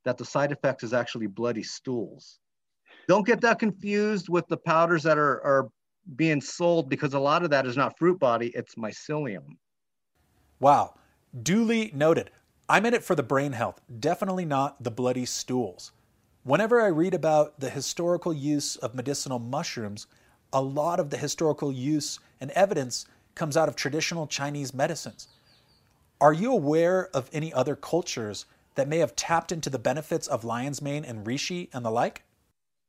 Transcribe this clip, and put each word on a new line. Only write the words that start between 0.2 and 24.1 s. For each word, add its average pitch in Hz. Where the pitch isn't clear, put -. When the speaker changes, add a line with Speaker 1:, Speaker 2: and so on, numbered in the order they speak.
Speaker 1:
side 143
effect 135
is 117
actually 120
bloody 113
stools. -
Don't 190
get 233
that 226
confused 208
with 170
the 165
powders 165
that 156
are, 139
are 135
being 151
sold, 170
because 135
a 139
lot 151
of 160
that 135
is 123
not 135
fruit 180
body, 117
it's 120
mycelium. 117
Speaker 2:
Wow. 113
Duly 220
noted. 143
I'm 185
in 240
it -
for 185
the 147
brain 139
health, 110
definitely 185
not 139
the 120
bloody 123
stools. -
Whenever 214
I 214
read 180
about 151
the 131
historical 170
use 143
of 120
medicinal 131
mushrooms, 117
a 135
lot 156
of 147
the 139
historical 147
use 143
and 135
evidence 170
comes 156
out 156
of 131
traditional 151